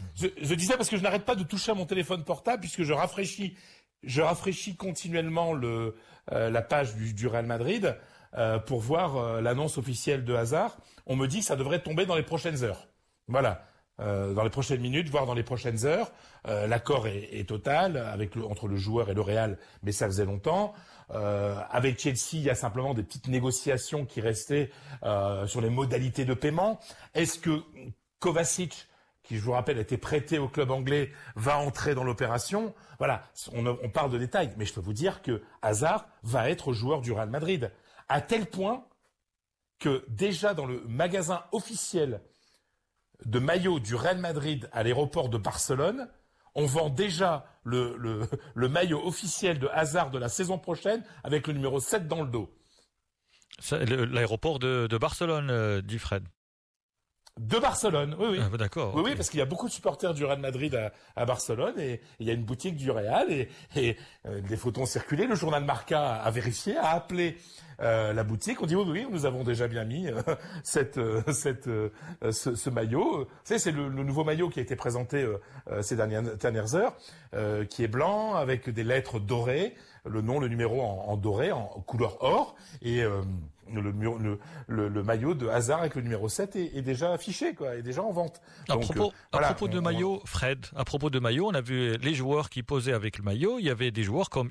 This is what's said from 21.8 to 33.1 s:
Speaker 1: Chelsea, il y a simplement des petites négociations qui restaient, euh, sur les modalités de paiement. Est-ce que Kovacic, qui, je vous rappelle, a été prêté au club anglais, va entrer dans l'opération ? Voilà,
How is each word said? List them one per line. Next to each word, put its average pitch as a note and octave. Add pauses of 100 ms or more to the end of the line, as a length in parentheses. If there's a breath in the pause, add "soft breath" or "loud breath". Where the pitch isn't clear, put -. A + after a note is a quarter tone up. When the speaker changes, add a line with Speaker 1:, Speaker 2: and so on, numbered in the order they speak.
Speaker 1:
Chelsea, C#3
il D#3
y C#3
a B2
simplement B2+
des A2
petites -
négociations B2+
qui -
restaient, A2+ (320 loud breath)
euh, G2+
sur A#2+
les A2+
modalités B2+
de B2+
paiement. E3+ (340 loud breath)
Est-ce E3
que D#3+ (580)
Kovacic, E3+ (360 soft breath)
qui, -
je G#2+
vous A#2+
rappelle, B2
a -
été A#2
prêté D3+
au C3+
club C3
anglais, C3+ (240 loud breath)
va C3+
entrer C#3+
dans B2+
l'opération ? B2+ (260 loud breath)
Voilà, C3+ (280 loud breath)